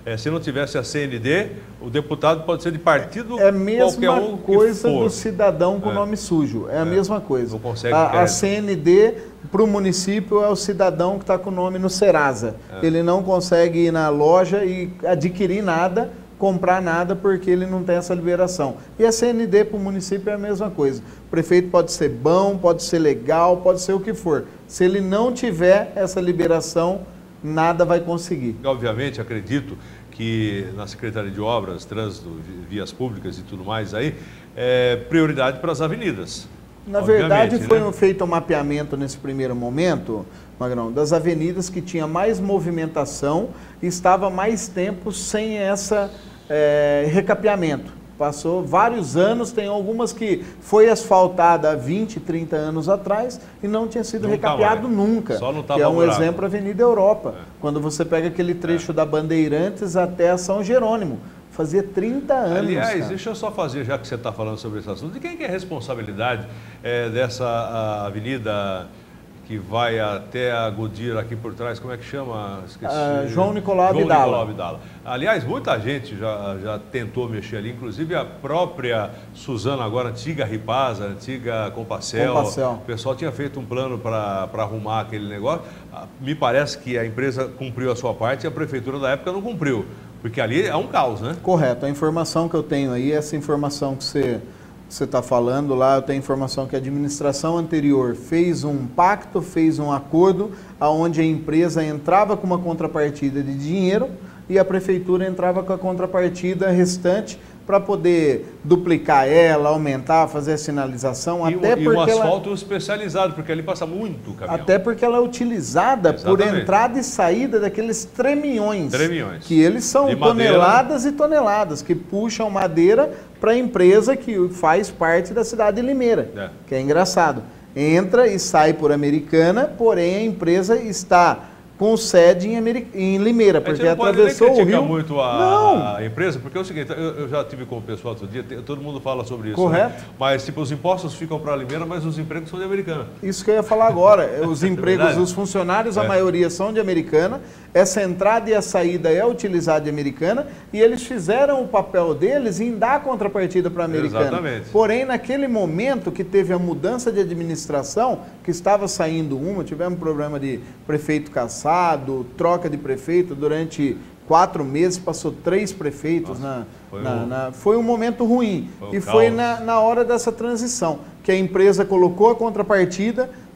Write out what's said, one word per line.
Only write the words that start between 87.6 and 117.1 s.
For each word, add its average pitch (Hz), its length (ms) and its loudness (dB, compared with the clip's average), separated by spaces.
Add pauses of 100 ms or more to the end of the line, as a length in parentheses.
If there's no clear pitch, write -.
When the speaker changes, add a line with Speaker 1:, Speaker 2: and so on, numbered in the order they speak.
Speaker 1:
a 120 60 0
sua 120 180 -4
parte 117 300 -2
e 165 40 -4
a 151 40 -6
prefeitura 135 480 -6
da 135 120 0
época 143 200 -4
não 196 100 -6
cumpriu, 147 440 -2 (360)
porque 117 200 -4
ali 127 240 0
é 165 100 -2
um 196 120 -2
caos, 120 340 0
né? 143 200 -6
Speaker 2:
Correto. 147 440 2
A 139 40 -2
informação 160 600 -2
que - 60 -6
eu 151 80 0
tenho 139 280 -2
aí, 127 220 -2
essa 151 240 -2
informação 143 580 -4
que 123 80 -10
você, 123 380 -2 (480)
você - 160 -6
tá 127 160 -2
falando 127 540 0
lá, 131 200 4
eu 135 60 2
tenho 139 160 -4
informação 135 480 -4
que 120 80 -8
a 135 60 -2
administração 143 800 -2
anterior 143 580 2
fez 165 480 0
um 139 240 -4
pacto, 196 540 0
fez 160 380 0
um 147 120 -2
acordo, 175 600 2 (280)
aonde 156 400 2
a 165 60 2
empresa 156 580 0
entrava 170 540 2
com 185 100 -6
uma 180 100 0
contrapartida 151 880 -2
de 139 100 -6
dinheiro 185 560 0 (400)
e 185 80 2
a 190 60 6
prefeitura 185 640 0
entrava 185 340 0
com 190 120 -2
a 185 40 -2
contrapartida 180 920 -2
restante 180 680 0 (280)
pra 196 160 2
poder 165 800 2
duplicar 156 640 4
ela, 156 440 6
aumentar, 156 580 2
fazer 151 240 -2
a 151 40 0
sinalização, 135 840 -4 (100)
Speaker 1:
E 165 60 2
Speaker 2:
até 208 200 2
Speaker 1:
um, - 40 2
e 156 100 4
um - 40 6
Speaker 2:
porque 170 180 4
ela 220 120 4
Speaker 1:
asfalto 196 300 0
especializado, 190 800 -4
porque 156 180 -8
ali 185 100 -4
passa 170 240 -6
muito 165 500 -8
caminhão. 113 200 -6
Speaker 2:
Até 185 240 2
porque 226 240 -2
ela 240 140 2
é - 20 6
utilizada 220 920 2
por 185 260 4
Speaker 1:
Exatamente. 202 240 2
Speaker 2:
entrada 226 340 2
e 254 60 0
saída 214 560 2